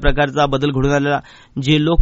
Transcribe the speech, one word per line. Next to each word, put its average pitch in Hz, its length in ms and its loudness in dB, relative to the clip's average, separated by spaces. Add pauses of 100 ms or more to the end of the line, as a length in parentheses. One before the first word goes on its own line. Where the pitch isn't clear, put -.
प्रकारचा 143 400 2
बदल 139 260 -2
घडून 135 200 0
आलेला. 143 280 0 (440)
जे 151 200 2
लोक 165 180 2